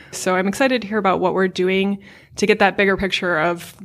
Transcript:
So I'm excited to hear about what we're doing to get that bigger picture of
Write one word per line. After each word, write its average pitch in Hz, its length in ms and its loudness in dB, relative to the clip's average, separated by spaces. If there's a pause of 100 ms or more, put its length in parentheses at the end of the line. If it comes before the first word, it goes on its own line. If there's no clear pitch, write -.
(100)
So - 240 -2
I'm 185 140 0
excited 254 340 0
to 196 60 -12
hear 214 100 -2
about 185 220 2
what 180 120 0
we're 190 140 2
doing 190 560 0 (320)
to - 140 -2
get 214 100 2
that 196 180 2
bigger 196 200 2
picture 180 420 -2
of 170 460 -4